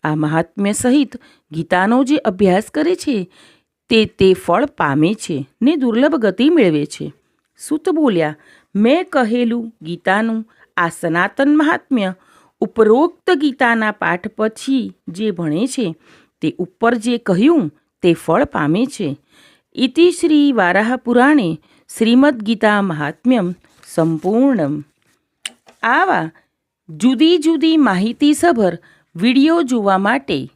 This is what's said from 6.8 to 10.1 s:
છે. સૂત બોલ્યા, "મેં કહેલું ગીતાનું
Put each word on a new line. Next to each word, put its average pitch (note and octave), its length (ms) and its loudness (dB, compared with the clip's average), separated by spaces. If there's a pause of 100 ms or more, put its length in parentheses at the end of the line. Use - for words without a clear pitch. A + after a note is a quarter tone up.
છે. D3 280 -14 (440)
સૂત D#4 320 -6
બોલ્યા, G3 460 0 (400)
"મેં C4 300 2
કહેલું A#3+ 760 -2
ગીતાનું G#3 640 -4 (320)